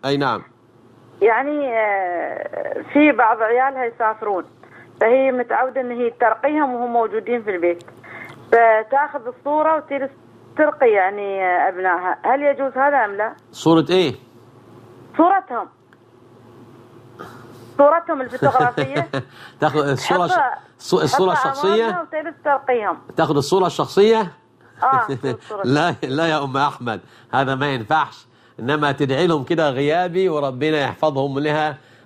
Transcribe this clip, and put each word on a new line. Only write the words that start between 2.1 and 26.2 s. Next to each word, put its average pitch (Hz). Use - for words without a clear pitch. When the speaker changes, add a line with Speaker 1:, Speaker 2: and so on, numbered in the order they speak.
Speaker 2:
في 294
بعض 226
عيالها 254
يسافرون، 220
فهي 262
متعودة 247
إن 247
هي 240
ترقيهم 240
وهم 240
موجودين 226
في 208
البيت، 175
فتاخذ 233
الصورة 311
وتجلس 277
ترقي 208
يعني، 196
آه، 180
أبنائها، 180
هل 269
يجوز 277
هذا 269
أم 202
لا؟ 214
Speaker 1:
صورة 160
إيه؟ 175
Speaker 2:
صورتهم، 330
صورتهم 311
الفوتوغرافية. 247
Speaker 1:
<laughs> -
تاخذ 147
الصورة 151
ش-، 156
Speaker 2:
تحطها، 294
Speaker 1:
الصو-، 165
الصورة 185
Speaker 2:
تحطها 269
Speaker 1:
الشخصية؟ 294
Speaker 2:
أمامها 359
وتجلس 311
ترقيهم. 240
Speaker 1:
تاخذ 151
الصورة 180
الشخصية؟ 196
Speaker 2:
آه، 254
Speaker 1:
<laughs> 139
Speaker 2:
الصورة. 196
Speaker 1:
لا، 151
لا 143